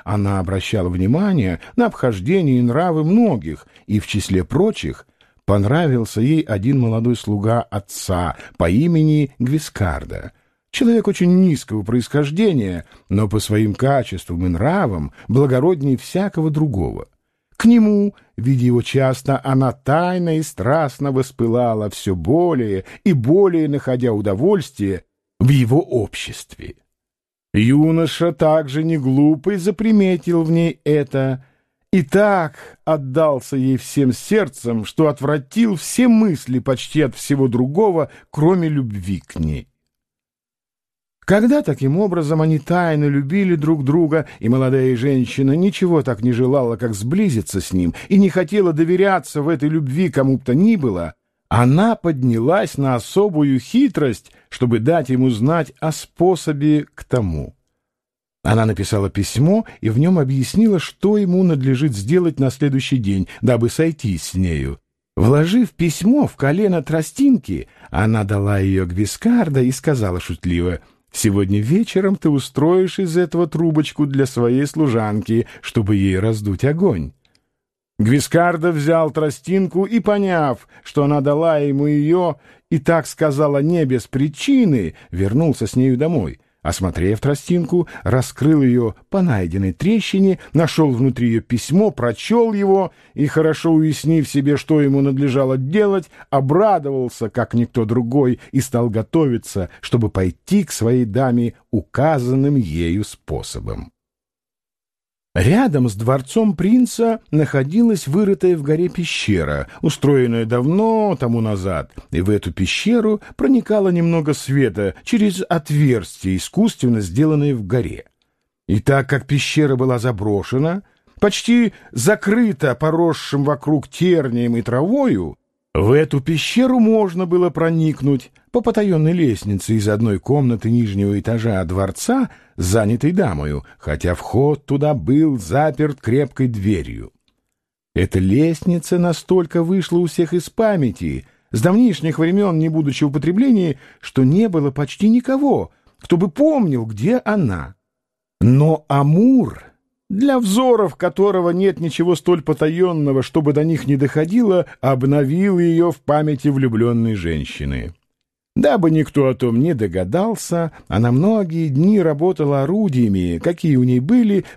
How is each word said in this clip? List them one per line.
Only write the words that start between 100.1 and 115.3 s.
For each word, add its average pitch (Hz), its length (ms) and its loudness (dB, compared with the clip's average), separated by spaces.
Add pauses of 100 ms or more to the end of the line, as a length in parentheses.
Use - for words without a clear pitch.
к - 80 -12
своей 120 340 0
даме 120 500 0 (180)
указанным 135 800 0
ею 85 480 -2
способом. - 880 -10 (1400)
Рядом 143 540 2
с 104 60 -6
дворцом 131 600 -2
принца 226 640 0 (100)
находилась 156 760 0
вырытая 185 480 0
в 160 80 -4
горе 156 280 0
пещера, 80 760 -4 (140)
устроенная 131 640 0
давно 185 760 0
тому 117 220 -2
назад, 95 500 -4 (200)
и 78 100 -2
в 90 80 -2
эту 101 240 -2
пещеру 214 680 0 (140)
проникало 214 520 0
немного 170 460 0
света 104 600 -2 (100)
через 202 440 0